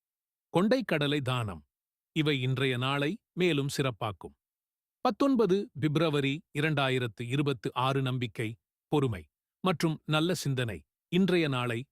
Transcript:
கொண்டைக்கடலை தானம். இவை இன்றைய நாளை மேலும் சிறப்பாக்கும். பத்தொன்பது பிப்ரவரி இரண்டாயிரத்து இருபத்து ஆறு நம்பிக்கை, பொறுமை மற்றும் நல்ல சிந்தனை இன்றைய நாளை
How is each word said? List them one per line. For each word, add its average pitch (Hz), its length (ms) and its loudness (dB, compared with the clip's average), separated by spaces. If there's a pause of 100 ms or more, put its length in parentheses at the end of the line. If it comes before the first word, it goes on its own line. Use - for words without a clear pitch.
(540)
கொண்டைக்கடலை 170 680 2
தானம். 113 420 -4 (520)
இவை 151 260 0
இன்றைய 127 360 0
நாளை 143 340 -2 (220)
மேலும் 147 420 0
சிறப்பாக்கும். 117 600 -4 (720)
பத்தொன்பது 233 520 4 (220)
பிப்ரவரி 147 560 0 (180)
இரண்டாயிரத்து 131 720 0
இருபத்து 139 500 -2
ஆறு 135 240 0
நம்பிக்கை, 127 480 -4 (420)
பொறுமை 127 320 0 (400)
மற்றும் 165 320 2 (100)
நல்ல 156 300 2
சிந்தனை 123 420 -2 (340)
இன்றைய 180 360 4
நாளை 123 320 -2 (120)